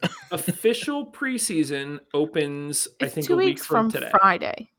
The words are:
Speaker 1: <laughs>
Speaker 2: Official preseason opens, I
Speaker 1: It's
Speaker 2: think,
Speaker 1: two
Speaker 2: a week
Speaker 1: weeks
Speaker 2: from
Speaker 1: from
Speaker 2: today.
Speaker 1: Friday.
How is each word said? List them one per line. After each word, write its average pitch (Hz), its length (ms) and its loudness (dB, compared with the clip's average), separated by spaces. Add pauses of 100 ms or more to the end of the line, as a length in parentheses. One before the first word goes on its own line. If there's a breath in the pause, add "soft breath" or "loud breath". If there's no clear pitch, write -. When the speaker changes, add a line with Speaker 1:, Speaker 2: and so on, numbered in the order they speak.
(160)
Speaker 1:
<laughs> - 160 -14
Speaker 2:
Official 233 800 -2
preseason 147 880 -2 (160)
opens, 147 720 -2 (120)
I - 60 0
Speaker 1:
It's - 80 -6
Speaker 2:
think, 151 140 -4
Speaker 1:
two - 80 4
Speaker 2:
a - 20 4
week 381 80 4
Speaker 1:
weeks - 220 0
Speaker 2:
from 226 240 4
Speaker 1:
from - 100 -2
Speaker 2:
today. - 180 -6
Speaker 1:
Friday. 190 600 0